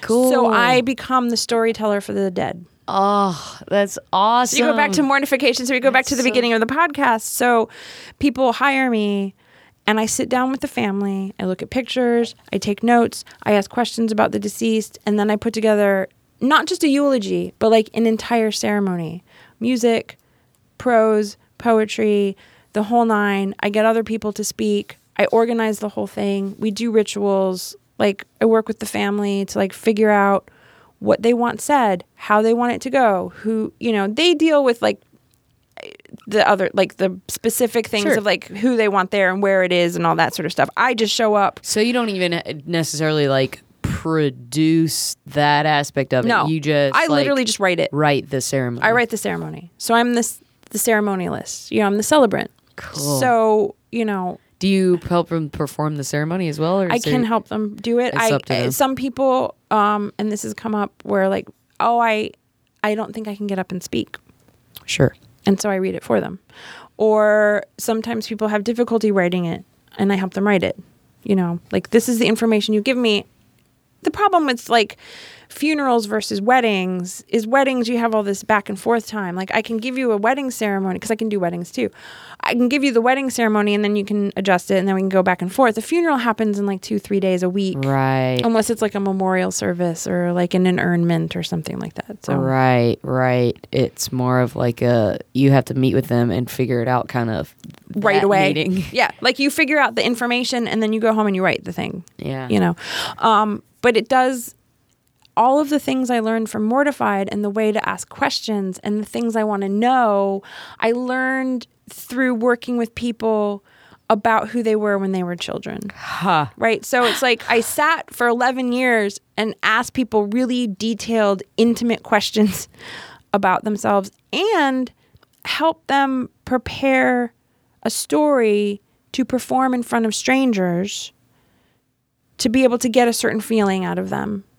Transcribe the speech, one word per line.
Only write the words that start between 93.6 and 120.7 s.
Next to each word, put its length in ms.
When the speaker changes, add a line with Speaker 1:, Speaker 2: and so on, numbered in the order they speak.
Speaker 1:
It's 400
more 280
of, 160
like, 260
a, 380
you 160
have 140
to 100
meet 180
with 140
them 240
and 180
figure 320
it 60
out 200
kind 220
of 240
Speaker 2:
Right 200
Speaker 1:
that 80
Speaker 2:
away. 240
Speaker 1:
meeting. 400
<laughs> 40
Speaker 2:
Yeah. 200
Like, 160
you 140
figure 260
out 160
the 100
information 640
and 140
then 100
you 80
go 140
home 140
and 80
you 80
write 220
the 80
thing. 300
Speaker 1:
Yeah. 320
Speaker 2:
You 100
know? 160
Um, 420
but 140
it 120
does, 440
all 240
of 100
the 100
things 320
I 80
learned 320
from 120
Mortified 680
and 120
the 60
way 220
to 180
ask 200
questions 720
and 180
the 60
things 280
I 80
wanna 260
know, 760
I 120
learned 760
through 460
working 420
with 160
people 680
about 420
who 120
they 140
were 240
when 140
they 100
were 120
children. 440
Speaker 1:
Huh. 500
Speaker 2:
Right? 280
So 200
it's 180
like 260
I 120
sat 520
for 140
eleven 440
years 480
and 280
asked 300
people 340
really 400
detailed, 760